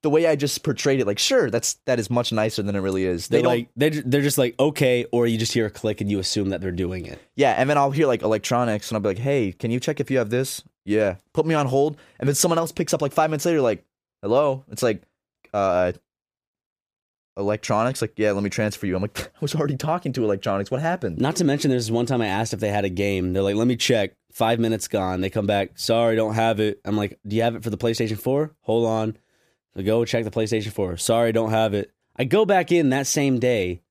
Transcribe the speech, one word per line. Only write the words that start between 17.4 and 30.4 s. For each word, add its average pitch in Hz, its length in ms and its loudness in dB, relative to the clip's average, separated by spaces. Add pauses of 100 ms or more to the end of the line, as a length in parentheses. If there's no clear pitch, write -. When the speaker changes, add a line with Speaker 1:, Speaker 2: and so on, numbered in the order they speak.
Speaker 1:
Like, 113 160 -6
"Yeah, 104 160 2
let 101 100 -2
me 101 60 0
transfer 107 360 -4
you." 92 100 0
I'm 92 60 -2
like, 104 180 -6
<laughs> - 160 -12
"I - 40 -20
was 151 160 -4
already 143 220 0
talking 156 360 -4
to 131 120 -2
electronics. 98 440 -2
What 131 120 -2
happened?" 165 380 -4
Speaker 2:
Not 147 180 0
to 175 80 2
mention, 143 260 2
there's 117 200 0
one 117 140 2
time 120 160 0
I 110 60 0
asked 104 260 -2
if 98 60 -8
they 107 100 0
had 101 160 0
a 98 40 0
game. 92 440 0
They're 95 100 0
like, 101 120 0
"Let 113 120 2
me 123 100 2
check." 110 360 0 (180)
Five 113 280 0
minutes 110 280 0
gone. 92 340 -2
They 95 80 -2
come 104 180 -2
back, 101 320 -2
"Sorry, 117 360 2
don't 110 180 0
have 113 260 2
it." 107 240 0
I'm 104 140 -2
like, 104 280 -4
"Do 107 100 -4
you 113 80 2
have 117 120 0
it 110 80 -14
for 117 60 -4
the 104 80 -4
PlayStation 113 420 -2
four?" 147 420 -2
"Hold 117 240 0
on." 110 320 -2 (580)
I 95 60 -8
go 110 240 2
check 117 180 -2
the 107 80 -6
PlayStation 110 400 -2